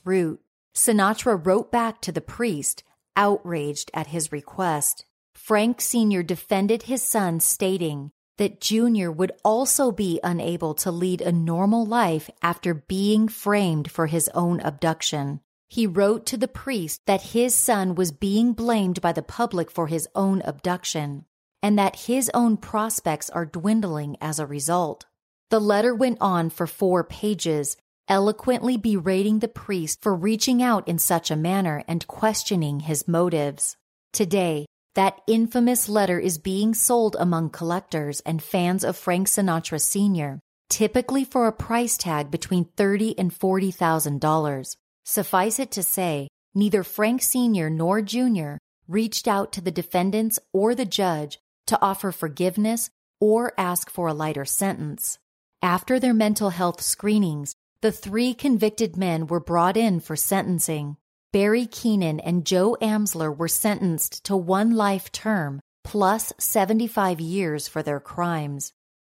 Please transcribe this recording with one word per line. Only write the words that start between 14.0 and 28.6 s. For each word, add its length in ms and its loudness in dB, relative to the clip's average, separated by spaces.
his 280 0
own 260 0
abduction. 800 -4
He 180 0
wrote 400 0
to 120 -4
the 100 0
priest 580 -6
that 140 2
his 340 0
son 400 2
was 160 0
being 440 2
blamed 480 0
by 100 2
the 100 -4
public 480 -2
for 160 -2
his 280 -4
own 280 2
abduction, 840 -6
and 160 4
that 180 2
his 360 0
own 240 4
prospects 760 -4
are 160 -4
dwindling 760 -2
as 180 -4
a 80 -4
result. 580 -2
The 100 4
letter 340 2
went 260 2
on 280 2
for 180 -4
four 380 2
pages, 720 -2
eloquently 720 2